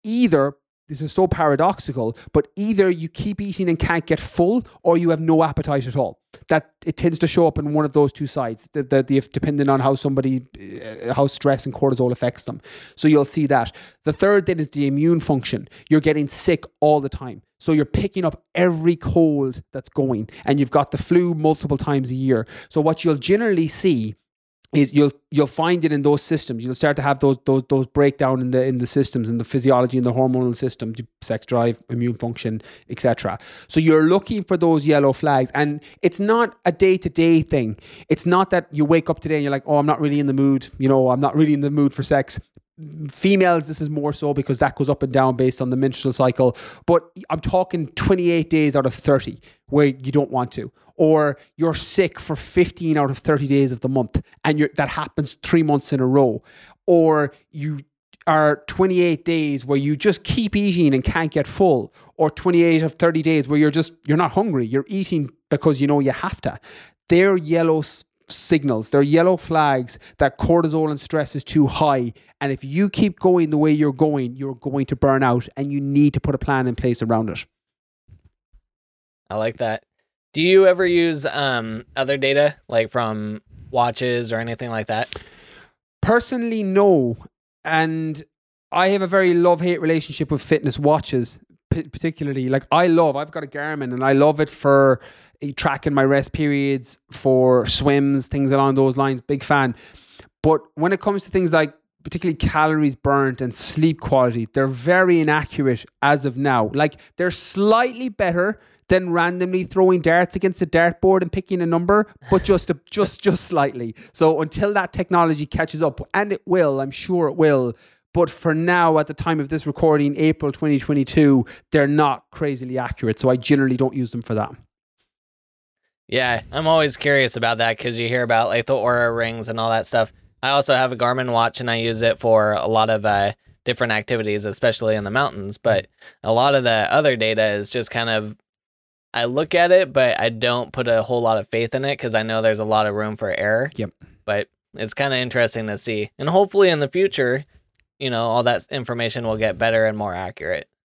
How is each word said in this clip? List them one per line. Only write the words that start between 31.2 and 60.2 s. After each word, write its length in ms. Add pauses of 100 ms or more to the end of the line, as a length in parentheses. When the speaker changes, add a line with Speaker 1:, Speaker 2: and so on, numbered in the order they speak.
Speaker 1:
sex 240
drive, 420
immune 280
function, 440 (300)
et 100
cetera. 380 (300)
So 120
you're 220
looking 400
for 140
those 280
yellow 280
flags, 420
and 280 (200)
it's 180
not 460
a 60
day-to-day 680
thing. 360 (300)
It's 180
not 240
that 200
you 140
wake 240
up 120
today 160
and 80
you're 80
like, 140
"Oh, 120
I'm 80
not 140
really 180
in 80
the 80
mood, 320 (120)
you 100
know, 220
I'm 100
not 160
really 180
in 60
the 100
mood 240
for 80
sex." 360 (720)
Females, 600
this 120
is 80
more 240
so 220
because 240
that 160
goes 160
up 120
and 80
down 260
based 260
on 80
the 60
menstrual 360
cycle. 420 (320)
But 220 (220)
I'm 100
talking 520
twenty-eight 580
days 260
out 80
of 80
thirty 480 (280)
where 180
you 260
don't 180
want 220
to, 180 (260)
or 420 (180)
you're 160
sick 480
for 160
fifteen 600
out 120
of 60
thirty 300
days 260
of 80
the 80
month, 320 (240)
and 140
you're, 180
that 140
happens 520
three 200
months 320
in 60
a 60
row, 360 (440)
or 480 (160)
you 280 (480)
are 400
twenty-eight 580
days 400
where 140
you 180
just 260